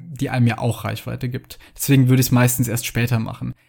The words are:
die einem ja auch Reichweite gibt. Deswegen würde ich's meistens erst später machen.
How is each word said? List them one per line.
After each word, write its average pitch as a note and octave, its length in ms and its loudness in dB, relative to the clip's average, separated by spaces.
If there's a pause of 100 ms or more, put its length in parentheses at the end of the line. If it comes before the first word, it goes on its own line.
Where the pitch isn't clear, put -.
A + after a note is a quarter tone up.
(100)
die C3+ 180 -6
einem B2 200 2
ja A2+ 100 0
auch - 260 -4
Reichweite A#2+ 440 -6
gibt. - 320 -12 (160)
Deswegen C3+ 320 4
würde C3 120 6
ich's C3 120 2
meistens B2 340 2
erst A2+ 180 -4
später A#2 360 -2
machen. A#2+ 340 -8 (140)